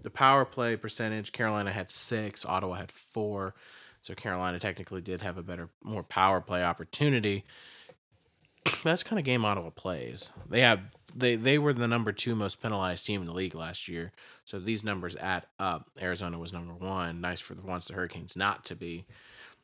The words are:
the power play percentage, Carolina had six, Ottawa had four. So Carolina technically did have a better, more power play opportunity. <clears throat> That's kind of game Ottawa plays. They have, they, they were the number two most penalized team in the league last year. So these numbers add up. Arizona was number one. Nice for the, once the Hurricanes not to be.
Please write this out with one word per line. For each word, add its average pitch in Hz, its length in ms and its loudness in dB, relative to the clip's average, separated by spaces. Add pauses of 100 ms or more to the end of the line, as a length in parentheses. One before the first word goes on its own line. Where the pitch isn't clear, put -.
the 107 100 -10
power 135 340 8
play 117 320 0
percentage, 110 540 -4
Carolina 104 400 0
had 98 180 -4
six, - 560 0
Ottawa 92 300 0
had 95 160 -10
four. 101 640 -4 (460)
So - 120 -12
Carolina 92 460 -2
technically 92 420 -6
did 90 200 -6
have 92 180 -6
a 85 40 -10
better, 85 260 -10 (140)
more 107 200 -6
power 95 380 6
play 90 220 0
opportunity. 104 800 2 (1200)
<clears throat> - 180 0
That's 165 200 4
kind 226 160 -2
of 143 60 -2
game 123 200 4
Ottawa 95 260 0
plays. 73 600 -6 (160)
They 117 140 4
have, 113 180 8 (360)
they, 123 200 4
they 131 220 4
were 147 160 4
the 120 140 2
number 113 240 2
two 117 240 0
most 104 260 -2
penalized 95 460 0
team 101 140 -2
in 87 40 -6
the 85 80 -8
league 90 220 -4
last 82 320 -8
year. 85 240 -8 (340)
So 101 140 -8
these 104 240 -2
numbers 95 320 -4
add 90 300 -2 (140)
up. 90 300 -4 (120)
Arizona 90 380 -4
was 85 140 -8
number 85 200 -10
one. 87 480 -4
Nice 90 180 -4
for - 160 -12
the, 95 100 -14
once 90 220 -6
the 92 80 -8
Hurricanes 90 400 -6
not 98 300 0
to 90 100 -8
be. 85 300 -10 (580)